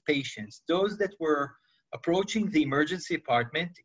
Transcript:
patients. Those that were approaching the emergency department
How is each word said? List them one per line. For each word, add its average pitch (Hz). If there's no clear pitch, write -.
patients. 135
Those 196
that 202
were 147
approaching 190
the 156
emergency 151
department 123